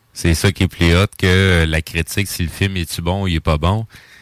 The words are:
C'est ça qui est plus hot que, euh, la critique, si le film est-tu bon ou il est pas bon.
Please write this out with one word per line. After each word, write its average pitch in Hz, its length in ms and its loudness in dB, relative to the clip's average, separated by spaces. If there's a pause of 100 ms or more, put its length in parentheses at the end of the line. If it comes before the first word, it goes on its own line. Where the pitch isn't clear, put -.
(140)
C'est 85 220 0
ça 98 160 2
qui - 120 -2
est 90 40 4
plus 85 260 2
hot 95 140 4 (100)
que, - 80 -2
euh, 92 400 4
la 80 160 0
critique, 85 460 -4
si - 160 -6
le 82 60 -2
film 95 280 -2
est-tu 85 240 -6
bon 90 220 -2
ou 95 40 -2
il 85 100 0
est - 20 -4
pas 78 180 0
bon. 98 300 -2 (340)